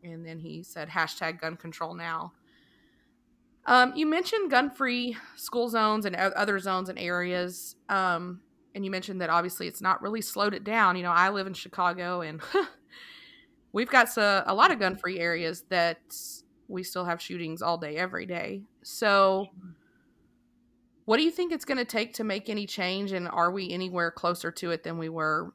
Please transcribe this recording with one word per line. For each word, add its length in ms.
And 200
then 160
he 220
said, 280
"Hashtag 520
gun 160
control 380
now." 380
Um, 300
you 100
mentioned 460
gun-free 640
school 320
zones 360
and 120
o-, 180
other 240
zones 300
and 100
areas. 800
Um, 540
and 80
you 80
mentioned 300
that 80
obviously 380
it's 120
not 220
really 200
slowed 320
it 120
down. 320
You 60
know, 100
I 160
live 180
in 60
Chicago 680
and 220
<laughs> 640
we've 180
got 180
s-, 100
a 360
lot 180
of 80
gun-free 380
areas 520
that 280
we 160
still 220
have 160
shootings 400
all 160
day, 180
every 300
day. 380
So 680
what 100
do 80
you 80
think 220
it's 100
gonna 220
take 300
to 100
make 240
any 180
change? 460
And 160
are 200
we 200
anywhere 420
closer 400
to 200
it 120
than 140
we 100
were 480